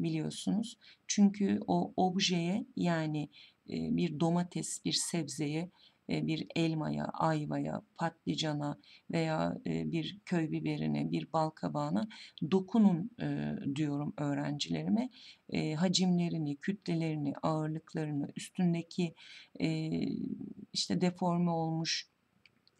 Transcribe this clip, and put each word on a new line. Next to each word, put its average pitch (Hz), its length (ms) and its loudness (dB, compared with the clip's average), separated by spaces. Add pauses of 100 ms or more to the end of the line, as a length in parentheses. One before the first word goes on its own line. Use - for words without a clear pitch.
biliyorsunuz. 165 800 -2 (280)
Çünkü 202 600 6
o 175 300 2
objeye, 185 720 2 (100)
yani, 156 520 0 (420)
e, 160 260 0
bir 160 240 2
domates, 170 640 0
bir 165 80 0
sebzeye, 151 800 -2 (400)
e, 156 160 0
bir 156 200 -2 (100)
elmaya, 156 480 2
ayvaya, 151 800 0 (140)
patlıcana 151 800 -2 (320)
veya, 165 560 0
e, 160 260 -2
bir 160 320 -2
köy 165 260 0
biberine, 156 600 -2
bir 160 220 -2
bal 156 180 2
kabağına 160 580 -2 (420)
dokunun, 190 600 4 (120)
e, 147 320 -2 (200)
diyorum 147 420 -2
öğrencilerime. 156 920 0 (380)
E, 156 260 0
hacimlerini, 175 800 2
kütlelerini, 160 840 -2
ağırlıklarını, 156 920 -2
üstündeki, 170 800 0 (460)
e, 160 300 0 (800)
işte - 280 0
deforme 175 500 2
olmuş 160 580 -2 (720)